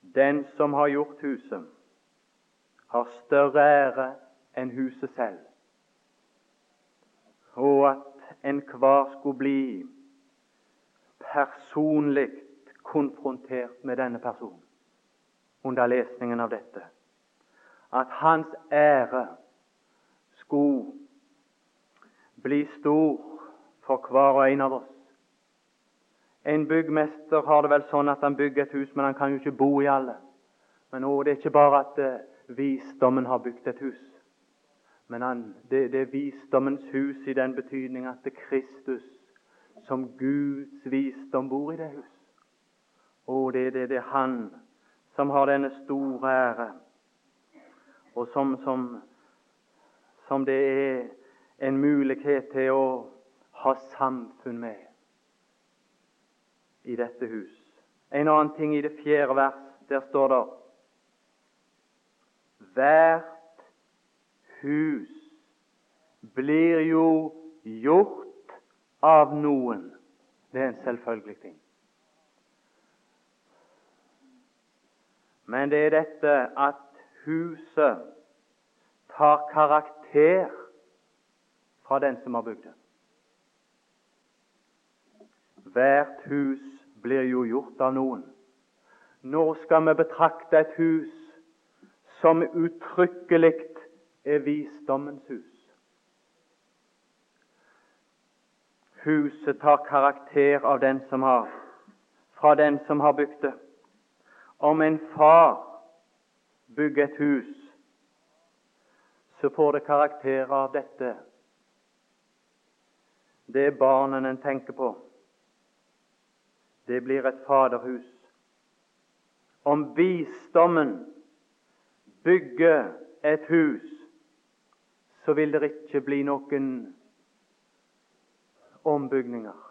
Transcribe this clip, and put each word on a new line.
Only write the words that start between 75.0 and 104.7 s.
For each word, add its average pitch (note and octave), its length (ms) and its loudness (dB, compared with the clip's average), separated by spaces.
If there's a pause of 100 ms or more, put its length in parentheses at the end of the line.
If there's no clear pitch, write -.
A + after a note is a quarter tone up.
Men C3+ 240 -4
det D3 160 2
er D#3 40 4
dette D#3 460 0 (200)
at C#3+ 260 -2 (420)
huset D#3 800 -2 (1120)
tar D3 360 4
karakter D3+ 960 2 (1400)
fra C3+ 140 -2
den C3 240 -2
som B2 120 -10
har A#2 80 -4
bygd A2+ 220 -14
det. - 120 -20 (3000)
Hvert C#3 560 2
hus C3+ 320 -4 (400)
blir C3 260 -2
jo B2+ 160 -2
gjort B2+ 360 -6
av C3 140 2
noen. C3 280 -4 (1000)
Nå D3 200 -2 (220)
skal D#3+ 240 4
vi D#3 100 4
betrakte D#3+ 640 2
et D#3 160 -4
hus D#3+ 340 0 (1080)
som E3 200 6
uttrykkelig E3 1120 2 (720)
er D3 220 0
visdommens C#3+ 840 -6
hus. A#2 220 -14 (3500)
Huset D3 560 -2
tar D3 240 4
karakter C#3+ 800 2
av C#3 160 2
den C3+ 300 0
som C3 160 -2
har, B2 240 2 (880)
fra D3+ 160 8
den D3 300 4
som D3 180 0
har D3 80 6
bygd C#3+ 300 -4
det. C3+ 100 -4 (1080)
Om D#3 220 2